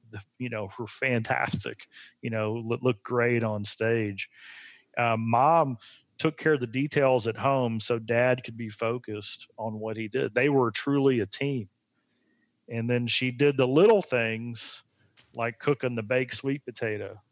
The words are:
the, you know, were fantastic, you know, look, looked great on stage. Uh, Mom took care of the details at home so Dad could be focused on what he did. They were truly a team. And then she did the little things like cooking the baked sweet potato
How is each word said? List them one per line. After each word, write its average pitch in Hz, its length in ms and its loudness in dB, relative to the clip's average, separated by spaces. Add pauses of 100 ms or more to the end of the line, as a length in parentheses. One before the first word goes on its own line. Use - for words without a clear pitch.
(100)
the, 107 100 -14 (180)
you 127 120 -6
know, 107 180 -8 (100)
were 117 80 -6
fantastic, - 1000 -4 (340)
you 117 100 -6
know, 110 340 -2
look, 113 180 -2
looked 123 200 0
great 120 400 2
on 107 220 -2
stage. 107 640 -2 (680)
Uh, 117 220 2
Mom 131 600 4 (400)
took 160 180 0
care 160 160 2
of 139 80 2
the 123 60 -2
details 131 600 2
at 110 120 -4
home 123 420 0
so 120 180 -2
Dad 120 460 0
could 117 140 -14
be 117 100 -8
focused 110 880 -6
on 110 240 -8
what 110 160 -6
he 110 100 -6
did. 117 280 -2
They 131 160 4
were 127 200 4
truly 135 500 2
a 95 60 0
team. 135 420 -4 (1000)
And 117 200 -4
then 120 180 2
she 127 240 -2
did 139 260 2
the 131 100 4
little 185 360 6
things 117 840 -4 (500)
like 117 240 -6
cooking 127 380 -2
the 110 60 -4
baked 127 340 -2
sweet 135 280 -4
potato 104 520 -6 (160)